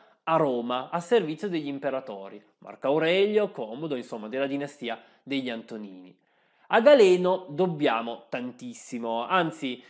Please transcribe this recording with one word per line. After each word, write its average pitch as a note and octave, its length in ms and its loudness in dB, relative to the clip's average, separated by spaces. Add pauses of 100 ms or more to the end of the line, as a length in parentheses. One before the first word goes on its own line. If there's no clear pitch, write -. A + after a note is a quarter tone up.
(260)
a E3 100 2
Roma, B2+ 540 0
a E3+ 100 -2
servizio F3 480 0
degli D#3 200 -4
imperatori, B2+ 760 -8 (160)
Marco G#2 280 -10
Aurelio, F#3 640 2
Commodo, C3+ 440 -8
insomma A#2 340 -8
della C3+ 180 -2
dinastia C3+ 560 -8 (200)
degli C3 280 -4
Antonini. G#2+ 680 -12 (520)
A G#3+ 120 4
Galeno F#3 680 8
dobbiamo C#3+ 800 -2
tantissimo, A#2+ 960 -8
anzi D#3+ 640 -2